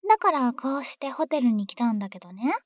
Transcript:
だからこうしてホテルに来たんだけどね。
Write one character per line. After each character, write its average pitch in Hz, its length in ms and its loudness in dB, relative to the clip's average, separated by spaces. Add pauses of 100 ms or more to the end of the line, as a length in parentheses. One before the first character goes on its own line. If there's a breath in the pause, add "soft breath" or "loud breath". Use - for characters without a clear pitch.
だ 427 100 8
か 381 140 2
ら 254 200 2
こ 269 260 -4
う 269 60 -6
し - 140 -14
て 277 120 -6
ホ 302 180 -2
テ 302 120 0
ル 247 120 4
に 202 160 0
来 - 80 -16
た 233 160 0
ん 214 80 -2
だ 196 80 -8
け 190 100 -16
ど 175 140 -18
ね。 233 200 -2 (140)